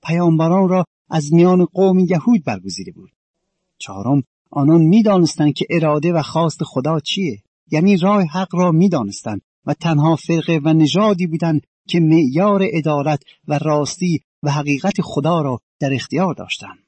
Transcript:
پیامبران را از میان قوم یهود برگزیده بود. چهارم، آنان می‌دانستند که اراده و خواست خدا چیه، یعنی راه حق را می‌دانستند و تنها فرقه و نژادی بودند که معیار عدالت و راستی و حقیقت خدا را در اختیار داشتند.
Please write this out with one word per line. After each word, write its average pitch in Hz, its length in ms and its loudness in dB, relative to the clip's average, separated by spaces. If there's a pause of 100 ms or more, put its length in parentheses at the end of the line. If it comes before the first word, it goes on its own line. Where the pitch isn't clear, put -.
پیامبران 170 640 2
را 185 160 0 (240)
از 151 240 -2
میان 180 320 6
قوم 185 340 2
یهود 185 460 0
برگزیده 95 460 -10
بود. 92 200 -20 (640)
چهارم، 110 460 -2 (260)
آنان 151 320 4
می‌دانستند 175 720 4
که - 160 -4
اراده 160 440 0
و 165 80 0
خواست 160 420 -2
خدا 151 360 -4
چیه، 143 420 -6 (300)
یعنی 185 260 4
راه 196 260 2
حق 180 320 -6
را 180 160 2
می‌دانستند 131 720 -2 (240)
و 143 80 -2
تنها 160 420 0
فرقه 165 480 -2
و 160 100 2
نژادی 175 540 2
بودند 160 400 -4 (200)
که - 120 -2
معیار 165 640 2
عدالت 151 600 -2 (240)
و - 140 -2
راستی 151 640 -2 (200)
و 147 80 -2
حقیقت 143 500 -4
خدا 160 400 -2
را 131 180 -4 (200)
در 139 140 -2
اختیار 139 400 -4
داشتند. - 540 -14